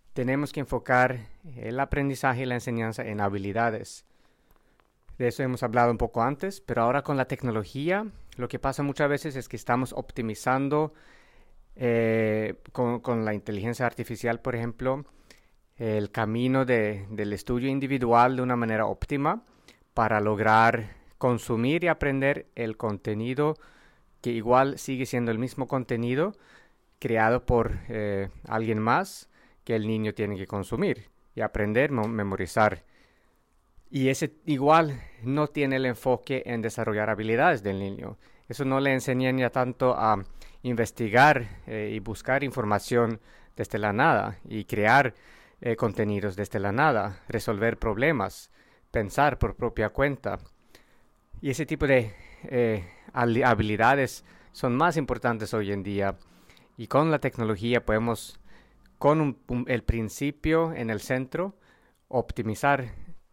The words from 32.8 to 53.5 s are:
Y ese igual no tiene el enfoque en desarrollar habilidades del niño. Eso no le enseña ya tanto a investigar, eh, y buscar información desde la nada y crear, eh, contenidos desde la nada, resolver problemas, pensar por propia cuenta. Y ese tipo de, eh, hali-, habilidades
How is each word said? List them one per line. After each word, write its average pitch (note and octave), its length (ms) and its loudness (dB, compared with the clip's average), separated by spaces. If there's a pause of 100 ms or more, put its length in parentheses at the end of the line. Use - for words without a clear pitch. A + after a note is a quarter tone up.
Y C3 180 0
ese C3+ 260 0 (120)
igual C#3+ 560 4 (220)
no C#3+ 240 0
tiene C#3 280 -2
el C3 100 0
enfoque B2+ 600 -2
en A#2 160 -4
desarrollar G#2+ 480 -2
habilidades A2 540 2
del G2 160 -2
niño. G2 380 -10 (300)
Eso - 160 -6
no C3+ 160 0
le C#3 140 2
enseña B2+ 380 0
ya B2+ 180 0
tanto B2+ 460 0
a G#2 280 2 (380)
investigar, A#2+ 1080 2
eh, G#2+ 260 -6
y G#2+ 60 -6
buscar A#2 440 -2
información A2+ 760 0 (360)
desde - 220 -6
la G#2 160 0
nada A2+ 540 2
y A2 180 -8
crear, A#2 480 4 (460)
eh, A#2 160 -2
contenidos G#2 600 -2
desde G2+ 240 -6
la G2 120 -2
nada, G#2+ 560 0
resolver A2+ 500 -2
problemas, A#2 720 -2 (400)
pensar B2 460 0
por G#2 180 -2
propia A2 340 -2
cuenta. C3+ 500 -4 (1000)
Y C#3+ 80 -2
ese C3+ 160 -2
tipo D3 220 -2
de, B2 260 4 (300)
eh, A2+ 420 0 (260)
hali-, A#2+ 320 2
habilidades A2+ 800 2 (300)